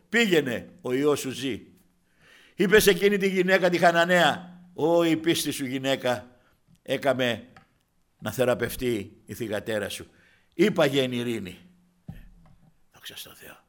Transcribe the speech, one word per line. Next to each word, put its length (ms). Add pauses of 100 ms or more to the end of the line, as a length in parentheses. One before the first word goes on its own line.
"Πήγαινε, 720
ο 120
Υιός 280
σου 100
ζει". 320 (920)
Είπε 260
σε 100
εκείνη 260
τη 120
γυναίκα, 400
τη 100
Χαναναία, 840 (140)
"Ω, 300
η 120
πίστη 340
σου, 160
γυναίκα, 640 (520)
έκαμε 680 (680)
να 140
θεραπευτεί 920
η 80
θυγατέρα 540
σου. 220 (440)
Ήπαγε 480
εν 100
ειρήνη". 460 (1300)
Δόξα 240
στον 180
Θεό. 220 (120)